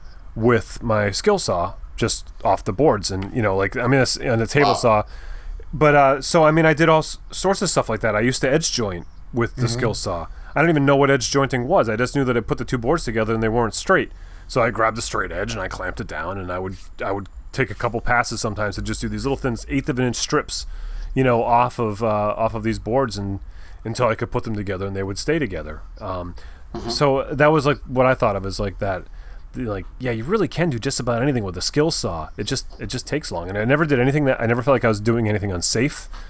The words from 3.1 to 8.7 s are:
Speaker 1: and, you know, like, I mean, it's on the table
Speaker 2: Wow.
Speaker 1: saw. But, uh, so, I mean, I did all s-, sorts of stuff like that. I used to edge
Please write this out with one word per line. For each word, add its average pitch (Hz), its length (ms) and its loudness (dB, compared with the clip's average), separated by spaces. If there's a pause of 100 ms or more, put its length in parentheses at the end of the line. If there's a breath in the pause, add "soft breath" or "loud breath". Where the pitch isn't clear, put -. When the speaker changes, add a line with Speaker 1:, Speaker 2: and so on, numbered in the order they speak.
Speaker 1:
and, 101 240 -4
you 123 80 0
know, 98 140 2
like, 98 200 0
I 120 120 0
mean, 135 120 6
it's - 180 2
on 123 200 0
the 113 80 0
table 147 240 4
Speaker 2:
Wow. 98 40 2
Speaker 1:
saw. 107 280 4 (720 loud breath)
But, 147 240 4
uh, 139 260 6
so, 165 220 4
I 156 80 8
mean, 160 120 6
I 160 100 6
did 160 140 4
all 156 120 6
s-, - 180 -4 (140)
sorts - 280 0
of 185 100 2
stuff - 180 2
like 110 140 -2
that. 110 120 2
I 104 60 2
used 123 220 2
to 135 80 2
edge 160 200 2